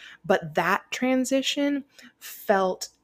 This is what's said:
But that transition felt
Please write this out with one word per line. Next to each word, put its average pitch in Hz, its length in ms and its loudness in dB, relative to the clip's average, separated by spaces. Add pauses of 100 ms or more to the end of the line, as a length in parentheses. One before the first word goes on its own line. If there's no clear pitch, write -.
(240)
But 160 300 0
that 180 360 0
transition 269 960 0 (340)
felt - 680 0 (160)